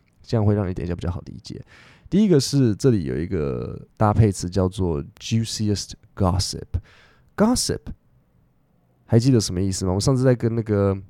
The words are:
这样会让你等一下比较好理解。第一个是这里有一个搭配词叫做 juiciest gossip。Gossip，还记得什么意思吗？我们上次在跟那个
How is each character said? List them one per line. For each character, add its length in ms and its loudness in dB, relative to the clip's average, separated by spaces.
这 120 -4
样 80 2
会 120 4
让 120 -2
你 60 -4
等 100 -10
一 60 -6
下 60 -4
比 60 -10
较 100 -4
好 160 -8
理 160 -14
解。 180 -14
第 140 4
一 40 4
个 120 6
是 360 2
这 140 2
里 140 2
有 120 -4
一 120 -4
个 520 -4
搭 160 2
配 200 4
词 180 -6
叫 180 0
做 360 -4
juiciest 720 -2
gossip。 500 -2
Gossip， 440 0
还 140 4
记 120 4
得 80 6
什 140 -2
么 80 -2
意 100 -2
思 140 -4
吗？ 60 0
我 40 0
们 60 -2
上 140 2
次 80 0
在 100 4
跟 220 -2
那 80 -2
个 340 0